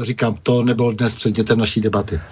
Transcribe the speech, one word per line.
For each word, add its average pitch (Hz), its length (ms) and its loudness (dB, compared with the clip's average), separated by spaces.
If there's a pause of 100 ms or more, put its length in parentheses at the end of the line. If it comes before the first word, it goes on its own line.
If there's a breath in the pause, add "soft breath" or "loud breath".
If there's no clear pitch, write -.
říkám, 117 400 -2
to 123 200 2
nebylo 120 300 2
dnes 107 240 -2
předmětem 110 420 0
naší 110 220 0
debaty. 101 400 -2 (120)